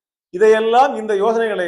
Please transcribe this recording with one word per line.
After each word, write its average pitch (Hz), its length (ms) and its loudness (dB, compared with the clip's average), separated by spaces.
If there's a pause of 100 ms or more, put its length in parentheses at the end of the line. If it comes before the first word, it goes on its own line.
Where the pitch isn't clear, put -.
(340)
இதையெல்லாம், 226 640 2
இந்த 214 220 -6
யோசனைகளை 220 460 -2